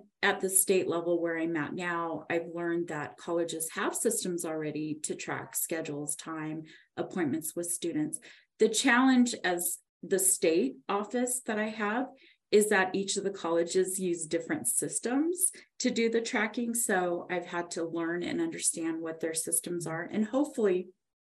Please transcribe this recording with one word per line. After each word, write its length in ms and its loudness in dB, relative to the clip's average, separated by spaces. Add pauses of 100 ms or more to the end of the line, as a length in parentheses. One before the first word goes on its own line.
(220)
at 200 2
the 80 0
state 360 4
level 320 2
where 200 0
I'm 180 -2
at 160 -2
now, 560 -4
I've 260 -2
learned 340 -2
that 280 -6
colleges 560 -2
have 220 -2
systems 500 -2
already 600 -4
to 100 -4
track 420 -8
schedules, 580 -4
time, 500 -8 (340)
appointments 580 -2
with 160 -4
students. 480 -2 (380)
The 100 6
challenge 680 6 (100)
as 340 0 (240)
the 160 2
state 580 4 (140)
office 560 -2
that 120 -2
I 100 -2
have 400 -2 (420)
is 180 8
that 260 4
each 220 -2
of 80 0
the 60 -2
colleges 720 2
use 260 -2
different 400 -2
systems 840 0 (260)
to 120 2
do 200 2
the 100 2
tracking. 540 -2
So 560 0
I've 160 -2
had 260 -4
to 120 -4
learn 380 -2
and 180 -2
understand 600 -2
what 200 -8
their 140 -2
systems 520 -4
are 160 -4
and 220 -2
hopefully 640 0 (320)